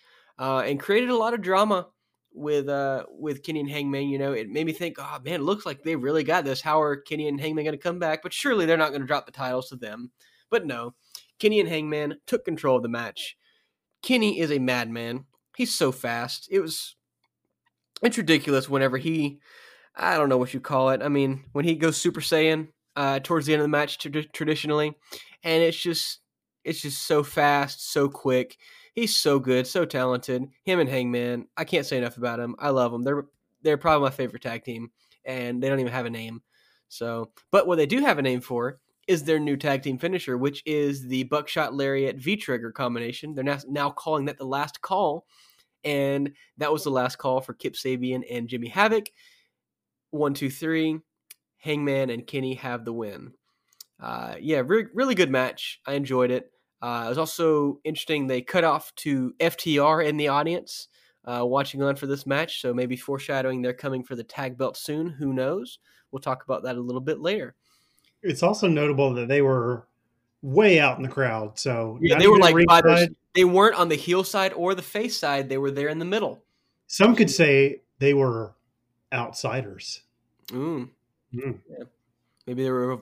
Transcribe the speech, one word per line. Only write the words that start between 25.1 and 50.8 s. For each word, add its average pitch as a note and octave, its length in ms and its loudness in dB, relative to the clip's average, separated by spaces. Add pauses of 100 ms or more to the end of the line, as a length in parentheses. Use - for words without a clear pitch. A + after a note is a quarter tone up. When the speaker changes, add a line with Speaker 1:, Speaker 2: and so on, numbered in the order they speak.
Speaker 1:
and E3 200 2
it's E3 140 2
just, - 420 -4 (440)
it's D#3+ 180 -6
just C#3 240 -8
so D3 180 2
fast, C#3+ 680 0
so C#3+ 160 2
quick. B2+ 500 -2 (360)
He's A#3 220 -2
so C#3 240 4
good, B2+ 280 2
so F3+ 180 0
talented. B2+ 600 -2 (160)
Him F#3 160 2
and C#3 100 2
Hangman, B2 580 -2 (100)
I E3 80 -4
can't D3 200 0
say C#3 120 -2
enough A#2+ 200 -4
about A#2+ 220 -4
him. A#2+ 200 -6
I C#3+ 100 -2
love B2+ 240 2
'em. A#2+ 100 -6
They're, C#3+ 220 -2 (360)
they're D3+ 160 2
probably D3 300 2
my C3+ 80 -4
favorite A#2+ 280 -6
tag A#2 200 -8
team, A#2 280 -10 (340)
and B2 360 -6
they C3+ 80 0
don't C#3 100 0
even B2 120 -2
have B2 140 -4
a A#2 60 -8
name. A2+ 300 -12 (460)
So, A#2 440 -8 (200)
but G3 160 6
what F3 100 2
they D3+ 100 4
do A#3+ 140 0
have A#3+ 180 4
a C#3 40 0
name B2+ 180 0
for B2 380 -6 (280)
is E3+ 160 2
their D#3 160 2
new C#3+ 160 -2
tag C#3 280 -2
team C3 140 -4
finisher, E3+ 400 -4
which C#3 280 -4
is C#3+ 420 -2
the C3 160 -2
Buckshot D3 500 -2
Lariat C#3 440 -2
V-Trigger C3 540 -4
combination. B2 640 -6
They're C3 80 -4
now, C#3+ 240 -2
now C#3+ 220 -4
calling D3 360 -4
that C#3+ 120 -8
the C3+ 80 -12
Last C#3 360 -6
Call, F#3 440 -2 (580)
and C#3+ 500 -2 (240)
that D3+ 160 -2
was D3+ 100 -2
the D3+ 60 -4
last C3 280 0
call C3 220 -2
for B2+ 140 -8
Kip - 220 -8
Sabian B2+ 540 -4
and A#2 200 -8
Jimmy A#2+ 180 -8
Havoc. G#3+ 420 0 (1000)
One, D3 240 0
two, C#3 160 -2
three. D#3+ 500 -2 (600)